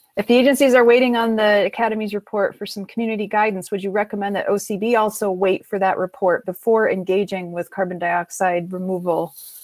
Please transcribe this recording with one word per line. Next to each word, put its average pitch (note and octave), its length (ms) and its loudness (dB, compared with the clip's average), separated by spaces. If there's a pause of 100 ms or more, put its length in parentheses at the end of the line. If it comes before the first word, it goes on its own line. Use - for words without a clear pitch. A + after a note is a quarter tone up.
(160)
if G3 100 -2
the A#3+ 100 4
agencies C4 380 4
are B3 100 8
waiting A#3+ 320 4
on A3+ 200 0
the G#3 320 4
Academy's G#3+ 480 -2
report G3+ 400 -2
for G#3 100 -12
some G3 200 -10
community A3 420 -4
guidance, G#3 420 0
would F#3+ 140 -4
you G3 80 -4
recommend G3+ 440 -2
that - 140 -2
O G3+ 80 2
C G#3 180 -6
B A3 200 0
also G#3+ 340 0
wait F#3 340 0
for - 140 -6
that F#3+ 220 0
report F#3 440 -2
before A3 460 0
engaging F#3 640 -2
with E3+ 180 -8
carbon F3+ 300 -4
dioxide F3 720 -2
removal F3+ 640 -4 (280)